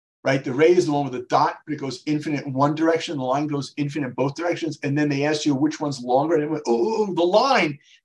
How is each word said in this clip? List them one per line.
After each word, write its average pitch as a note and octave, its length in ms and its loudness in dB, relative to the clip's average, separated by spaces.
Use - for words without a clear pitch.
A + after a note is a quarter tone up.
right? C3+ 180 2
The C3 120 -6
ray D#3 160 6
is F3+ 160 6
the D3+ 60 0
one C#3+ 120 0
with C3 80 -6
the B2 160 -8
dot, D3 380 2
but D3 80 -6
it B2 60 -10
goes C3+ 260 -8
infinite D3 400 -2
in C3+ 80 -8
one C#3+ 200 2
direction. D#3+ 440 0
The C3 60 -4
line C#3+ 240 -2
goes C#3+ 280 -6
infinite C#3+ 320 -4
in A#2 60 -10
both C#3 200 -2
directions. E3 480 -4
And C#3+ 140 -2
then D3 140 0
they C#3 160 0
asked D3+ 180 -2
you D3 100 2
which D3+ 260 0
one's C#3 200 -4
longer. C3+ 360 0
And - 80 0
it - 60 -6
went, D#3 160 -4
"Oh, A#3+ 120 2
oh, A3 300 0
oh, F3+ 60 -6
the E3 80 0
line, F#3+ 560 2